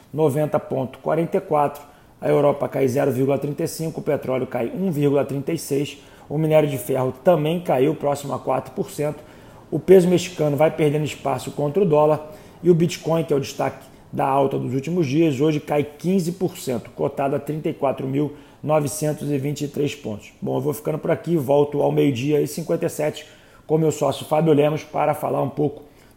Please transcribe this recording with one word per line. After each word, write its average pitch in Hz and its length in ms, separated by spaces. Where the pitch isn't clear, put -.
noventa 151 480
ponto 131 380
quarenta 160 400
e 185 40
quatro. 147 420
A - 80
Europa 143 400
cai 135 200
zero 135 240
vírgula 135 260
trinta 147 280
e - 20
cinco, 160 320
o - 40
petróleo 131 440
cai 120 260
um 190 160
vírgula 143 340
trinta 139 300
e 151 60
seis. 143 400
O 147 120
minério 156 280
de 135 120
ferro 131 340
também 170 360
caiu, 151 340
próximo 143 400
a 127 60
quatro 131 340
por - 160
cento. 147 340
O 165 80
peso 175 300
mexicano 151 500
vai 151 140
perdendo 151 340
espaço 135 460
contra 147 320
o - 20
dólar. 151 460
E 170 80
o - 20
Bitcoin, 165 500
que 151 100
é - 20
o 139 40
destaque - 520
da 143 120
alta 139 340
dos 131 140
últimos 160 340
dias, 147 320
hoje 151 220
cai 147 240
quinze 175 480
por - 240
cento, - 320
cotado 139 440
a 143 60
trinta 151 300
e 151 40
quatro 135 320
mil 139 280
novecentos 147 720
e 147 60
vinte 143 240
e 143 80
três 143 260
pontos. - 460
Bom, 131 160
eu - 20
vou 143 140
ficando 151 260
por 165 100
aqui, 165 280
volto 143 440
ao 143 120
meio-dia 147 480
e 151 40
cinquenta 165 420
e - 20
sete 151 360
com 160 120
meu 160 120
sócio 143 360
Fábio 156 260
Lemos 147 320
para 147 300
falar 139 280
um 139 80
pouco - 340